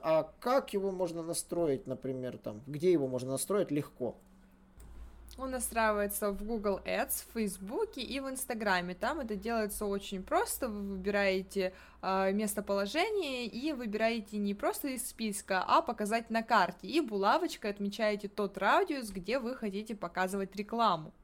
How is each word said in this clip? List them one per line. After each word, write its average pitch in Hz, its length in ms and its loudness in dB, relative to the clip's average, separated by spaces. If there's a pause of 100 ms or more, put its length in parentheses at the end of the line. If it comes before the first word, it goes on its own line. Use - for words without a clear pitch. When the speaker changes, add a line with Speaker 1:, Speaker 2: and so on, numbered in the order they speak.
Speaker 1:
А 160 260 4 (120)
как 262 340 0
его 196 160 0
можно 170 320 -2
настроить, 160 640 0
например, 127 500 -6
там, 110 300 -10
где 147 240 2
его 147 160 6
можно 127 240 -2
настроить 165 400 0
легко? 139 460 -2 (1200)
Speaker 2:
Он 262 140 -6
настраивается 214 800 2
в 202 140 -2
Google 208 400 0
Ads, 196 440 0
в - 60 -20
Фейсбуке 220 680 -2
и 254 180 -4
в 269 100 -6
Инстаграме. 208 640 0
Там 269 240 -2
это 226 160 -4
делается 214 500 -2
очень 196 380 -4
просто. 311 460 0
Вы 208 120 -6
выбираете, 190 920 0 (280)
а, 190 300 2
местоположение 220 1160 0
и 277 260 -2
выбираете 226 640 0
не 202 180 0
просто 294 340 -2
из 254 200 -4
списка, 202 580 -2
а 302 160 6
показать 226 480 -2
на 226 140 0
карте. 185 420 4
И 262 140 2
булавочкой 220 720 2
отмечаете 208 560 0
тот 202 300 -4
радиус, 269 520 2
где 196 300 -2
вы 247 160 -4
хотите 214 400 -4
показывать 190 580 -2
рекламу. 208 580 0 (120)